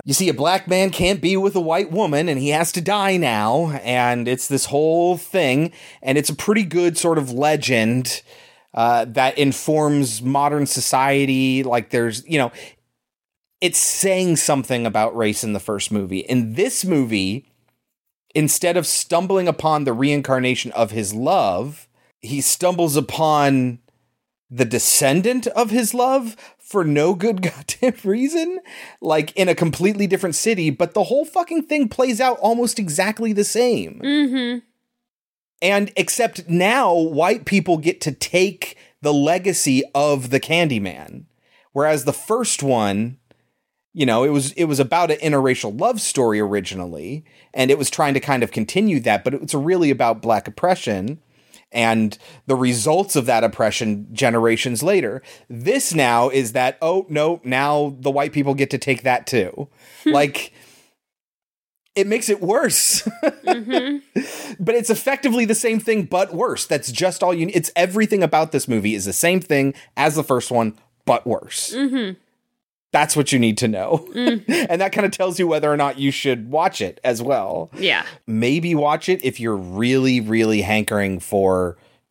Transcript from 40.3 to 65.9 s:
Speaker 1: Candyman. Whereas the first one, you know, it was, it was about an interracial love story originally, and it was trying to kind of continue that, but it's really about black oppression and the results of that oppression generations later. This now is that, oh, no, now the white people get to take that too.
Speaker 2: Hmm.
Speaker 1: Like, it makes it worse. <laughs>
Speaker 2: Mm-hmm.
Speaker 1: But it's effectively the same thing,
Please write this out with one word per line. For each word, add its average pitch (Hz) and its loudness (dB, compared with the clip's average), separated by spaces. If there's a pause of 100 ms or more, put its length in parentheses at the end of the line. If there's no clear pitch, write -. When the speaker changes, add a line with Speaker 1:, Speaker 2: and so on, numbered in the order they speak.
Speaker 1:
Candyman. 113 -2 (460)
Whereas 147 0
the 139 0
first - -4
one, 113 0 (760)
you 151 0
know, 117 4
it 143 2
was, 143 0
it 170 0
was 147 -2
about 160 2
an 151 2
interracial 131 0
love 226 0
story 113 0
originally, 95 -6 (300)
and 131 4
it 139 4
was 135 -2
trying 143 0
to 131 2
kind 127 0
of 110 -4
continue 170 0
that, 110 0
but 127 -2
it's 147 -6
really 160 2
about 117 0
black 110 0
oppression 120 -2 (520)
and 113 2 (280)
the 135 2
results 127 0
of 131 2
that 117 2
oppression 107 0
generations 117 0
later. 139 0 (260)
This 165 -2
now 123 4
is 127 0
that, 127 0
oh, 185 0
no, 156 -2
now 143 0
the 139 -2
white 143 -2
people 139 0
get 135 0
to 135 -4
take 127 -2
that 123 0
too. 110 -2 (360)
Speaker 2:
Hmm. 302 2
Speaker 1:
Like, 143 0 (1400)
it 196 2
makes 220 -2
it 202 0
worse. 208 0
<laughs> - -16 (300)
Speaker 2:
Mm-hmm. 262 -4
Speaker 1:
But 196 0
it's 233 0
effectively 247 0
the 214 2
same 226 0
thing, 220 0